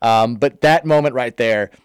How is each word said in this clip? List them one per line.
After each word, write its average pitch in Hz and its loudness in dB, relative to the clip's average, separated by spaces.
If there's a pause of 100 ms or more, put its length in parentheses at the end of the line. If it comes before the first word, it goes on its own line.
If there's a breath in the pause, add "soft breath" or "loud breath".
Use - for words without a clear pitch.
Um, 113 0
but 139 -4
that 160 2
moment 147 0
right 120 -6
there, 107 -2 (140 soft breath)